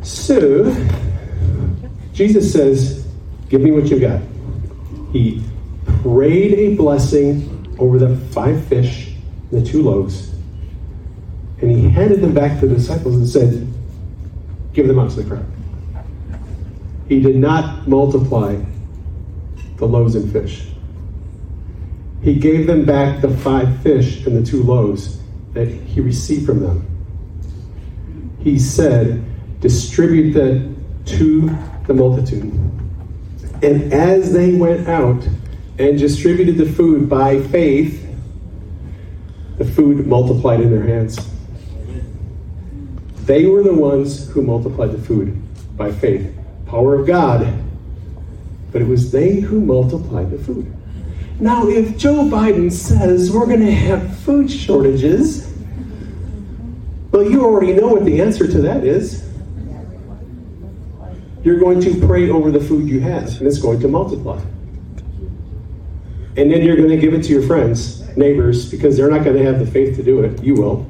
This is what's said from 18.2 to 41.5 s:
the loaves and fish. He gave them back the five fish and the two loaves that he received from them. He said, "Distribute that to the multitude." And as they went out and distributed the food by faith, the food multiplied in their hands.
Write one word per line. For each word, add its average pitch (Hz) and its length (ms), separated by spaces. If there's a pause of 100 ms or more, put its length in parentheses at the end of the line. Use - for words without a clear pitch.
the 143 100
loaves 117 280
and 101 160
fish. - 360 (1500)
He 151 120
gave 156 320
them 160 200
back 139 360
the 135 80
five 127 520
fish 131 440
and 123 100
the 113 80
two 127 200
loaves 110 560 (340)
that 117 140
he - 340
received - 460
from 104 140
them. 92 220 (1600)
He 143 180
said, 127 640 (400)
"Distribute 156 720
that 131 260 (580)
to 156 340 (340)
the 139 80
multitude." 123 580 (1120)
And 143 320
as 180 400
they 175 220
went 170 340
out 123 360 (540)
and 143 180
distributed 160 600
the 156 80
food 160 420
by 135 320
faith, 156 640 (1500)
the - 60
food 143 420
multiplied 123 540
in 117 100
their 107 140
hands. 110 340 (2000)